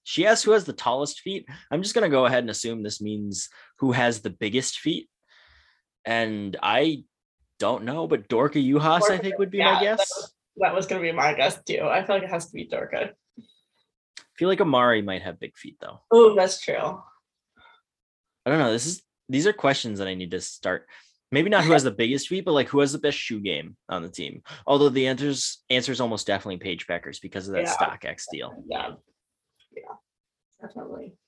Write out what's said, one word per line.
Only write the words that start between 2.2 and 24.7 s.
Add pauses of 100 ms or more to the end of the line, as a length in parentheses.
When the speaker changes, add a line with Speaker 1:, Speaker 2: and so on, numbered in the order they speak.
Speaker 1:
ahead
and
assume
this
means (300)
who
has
the
biggest
feet. (960)
And
I (540)
don't
know,
but
Dorka
Juhas,
I
Speaker 2:
Dorka,
Speaker 1:
think,
would
be
Speaker 2:
yeah,
Speaker 1:
my
Speaker 2:
that
Speaker 1:
guess.
Speaker 2:
was, (240)
that
was
gonna
be
my
guess,
too.
I
feel
like
it
has
to
be
Dorka. (280)
Speaker 1:
I
feel
like
Amari
might
have
big
feet,
though. (100)
Speaker 2:
Oh,
that's
true. (1700)
Speaker 1:
I
don't
know.
This
is, (280)
these
are
questions
that
I
need
to
start. (440)
Maybe
not
who
has
the
biggest
feet,
but,
like,
who
has
the
best
shoe
game (120)
on
the
team. (260)
Although